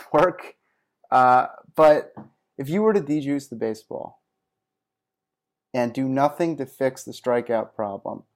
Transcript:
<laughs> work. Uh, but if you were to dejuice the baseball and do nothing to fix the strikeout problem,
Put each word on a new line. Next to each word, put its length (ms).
<laughs> 80
work. 420
Uh, 380
but 380
if 120
you 120
were 120
to 80
dejuice 460
the 80
baseball 640
and 200
do 160
nothing 480
to 80
fix 400
the 80
strikeout 640
problem, 480